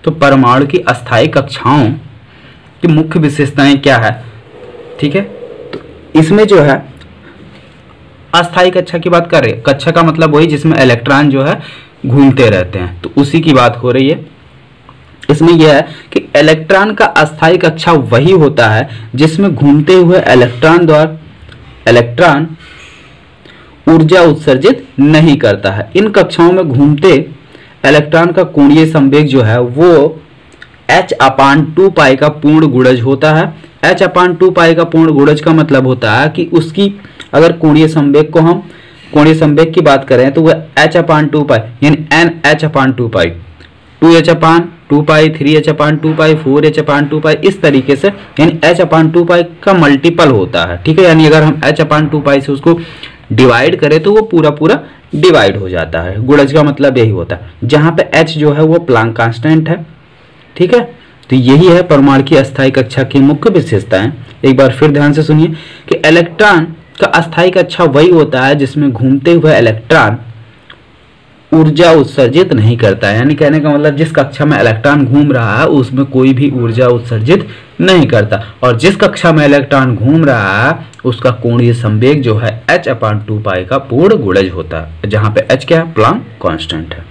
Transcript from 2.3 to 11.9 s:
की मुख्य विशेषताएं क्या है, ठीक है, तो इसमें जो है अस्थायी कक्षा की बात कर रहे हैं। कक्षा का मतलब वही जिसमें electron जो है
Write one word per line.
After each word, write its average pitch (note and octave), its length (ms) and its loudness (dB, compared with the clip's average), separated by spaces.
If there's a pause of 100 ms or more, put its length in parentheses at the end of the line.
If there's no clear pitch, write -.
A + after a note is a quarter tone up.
की F3 60 -2
मुख्य D#3+ 320 0
विशेषताएं C#3+ 600 0
क्या C3+ 180 2
है, A2+ 140 0 (880)
ठीक C#3+ 160 -4
है, G3 60 0
तो - 580 -16 (360)
इसमें E3 300 4
जो G3+ 160 4
है C#3+ 140 2 (1600)
अस्थायी F3 380 0
कक्षा F3+ 260 -4
की E3+ 120 -4
बात E3+ 220 0
कर D3+ 120 0
रहे A2 100 -2
हैं। A2+ 100 -10
कक्षा D3 280 -2
का E3 120 2
मतलब D#3+ 320 0
वही D#3+ 120 2
जिसमें D3+ 300 0
electron C3+ 520 0
जो C3+ 140 -2
है F3+ 160 -4 (460)